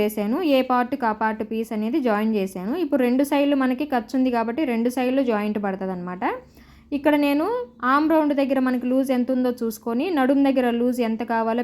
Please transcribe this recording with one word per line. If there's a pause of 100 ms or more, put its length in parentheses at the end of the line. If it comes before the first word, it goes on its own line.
వేసాను. (200)
ఏ (100)
పార్ట్కి
ఆ
పార్ట్
పీస్
అనేది
జాయిన్
చేశాను. (100)
ఇప్పుడు
రెండు
సైడ్లు
మనకి
ఖర్చు
ఉంది
కాబట్టి (100)
రెండు
సైడ్లు
జాయింట్
పడుతుందన్నమాట. (720)
ఇక్కడ (120)
నేను (460)
ఆర్మ్
రౌండ్
దగ్గర
మనకి
లూజ్
ఎంత
ఉందో (100)
చూసుకొని (140)
నడుం
దగ్గర (140)
లూజ్ (100)
ఎంత (100)
కావాలో